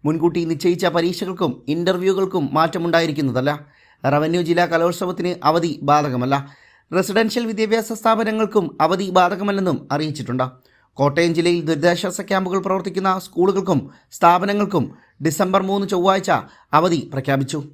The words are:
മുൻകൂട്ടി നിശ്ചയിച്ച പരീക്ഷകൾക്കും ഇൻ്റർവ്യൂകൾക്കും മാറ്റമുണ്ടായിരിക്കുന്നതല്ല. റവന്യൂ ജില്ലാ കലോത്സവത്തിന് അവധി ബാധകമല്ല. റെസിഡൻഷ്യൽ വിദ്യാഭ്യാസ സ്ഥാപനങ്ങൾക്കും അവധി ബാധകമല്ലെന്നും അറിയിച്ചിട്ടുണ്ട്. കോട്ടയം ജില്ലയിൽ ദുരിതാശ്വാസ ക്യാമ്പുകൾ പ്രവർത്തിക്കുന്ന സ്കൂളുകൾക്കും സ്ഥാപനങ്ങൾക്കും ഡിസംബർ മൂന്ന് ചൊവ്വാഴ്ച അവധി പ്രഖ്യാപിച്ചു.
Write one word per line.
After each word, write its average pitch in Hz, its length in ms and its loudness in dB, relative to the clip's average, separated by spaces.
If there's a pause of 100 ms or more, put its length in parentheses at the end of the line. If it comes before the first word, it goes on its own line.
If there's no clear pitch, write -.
മുൻകൂട്ടി 160 360 0 (100)
നിശ്ചയിച്ച 175 340 0 (120)
പരീക്ഷകൾക്കും 175 560 -2 (220)
ഇൻ്റർവ്യൂകൾക്കും 185 720 0 (120)
മാറ്റമുണ്ടായിരിക്കുന്നതല്ല. 156 960 0 (520)
റവന്യൂ 156 440 0
ജില്ലാ 170 240 2
കലോത്സവത്തിന് 175 600 0 (180)
അവധി 165 220 2 (180)
ബാധകമല്ല. 139 460 2 (600)
റെസിഡൻഷ്യൽ 220 540 0
വിദ്യാഭ്യാസ 220 500 0
സ്ഥാപനങ്ങൾക്കും 220 640 0 (200)
അവധി 185 220 0 (120)
ബാധകമല്ലെന്നും 190 600 0 (160)
അറിയിച്ചിട്ടുണ്ട്. 143 520 -4 (520)
കോട്ടയം 151 380 2
ജില്ലയിൽ 175 320 2
ദുരിതാശ്വാസ 175 520 0 (100)
ക്യാമ്പുകൾ 190 360 0
പ്രവർത്തിക്കുന്ന 190 460 -2 (140)
സ്കൂളുകൾക്കും 185 540 2 (360)
സ്ഥാപനങ്ങൾക്കും 185 680 2 (400)
ഡിസംബർ 185 440 2
മൂന്ന് 196 220 -2
ചൊവ്വാഴ്ച 190 380 2 (480)
അവധി 165 220 2 (140)
പ്രഖ്യാപിച്ചു. 139 460 -2 (140)